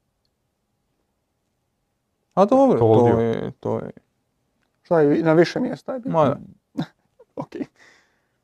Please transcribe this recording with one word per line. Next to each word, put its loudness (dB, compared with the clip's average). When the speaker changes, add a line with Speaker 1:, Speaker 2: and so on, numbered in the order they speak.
Speaker 1:
A 2
dobro, 2
Speaker 2:
Told 4
Speaker 1:
to 4
Speaker 2:
you. 2
Speaker 1:
je, -4
to -8
je. -10
Speaker 3:
Šta 0
je, 2
na 2
više 2
mjesta -10
je -10
bilo? -10
Speaker 1:
Ma 2
da. -2
Speaker 3:
<laughs> -8
Ok. -14